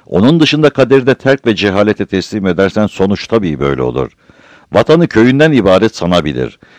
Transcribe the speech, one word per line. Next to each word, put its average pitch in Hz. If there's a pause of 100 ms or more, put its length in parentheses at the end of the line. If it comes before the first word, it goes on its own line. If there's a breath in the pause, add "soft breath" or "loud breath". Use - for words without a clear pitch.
onun 135
dışında 147
kaderde 131
terk 135
ve 110
cehalete 101
teslim 95
edersen 98
sonuç 98
tabii 90
böyle 67
olur. 62 (600 soft breath)
Vatanı 156
köyünden 131
ibaret 98
sanabilir. 76 (200 soft breath)